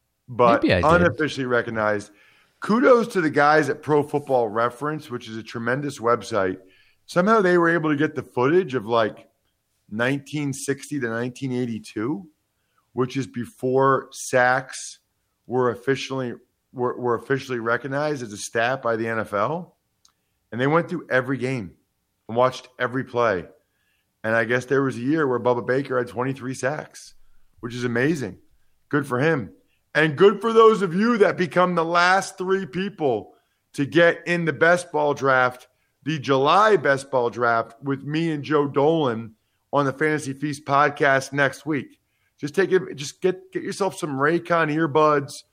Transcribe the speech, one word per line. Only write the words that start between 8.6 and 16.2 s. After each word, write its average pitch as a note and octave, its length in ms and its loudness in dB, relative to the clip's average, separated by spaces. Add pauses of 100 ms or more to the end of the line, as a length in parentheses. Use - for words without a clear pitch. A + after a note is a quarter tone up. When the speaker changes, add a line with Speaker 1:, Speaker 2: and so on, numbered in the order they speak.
Speaker 1:
of, A#2 100 -4
like, A2 440 0 (600)
nineteen C#3 640 -4
sixty C#3 460 -8
to A#2+ 100 -4
nineteen B2 440 -6
eighty-two, B2 760 -6 (680)
which C3 240 -4
is C3+ 120 -6
before C3 840 0
sacks - 880 -2 (480)
were B2 240 0
officially, C3 640 -4 (380)